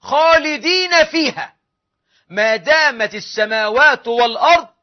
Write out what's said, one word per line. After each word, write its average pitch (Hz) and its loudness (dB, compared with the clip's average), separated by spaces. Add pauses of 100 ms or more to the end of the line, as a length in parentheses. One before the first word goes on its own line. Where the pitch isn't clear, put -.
خالدين 320 0
فيها 277 -6 (720)
ما 214 0
دامت 233 0
السماوات 220 0
والأرض 240 0 (140)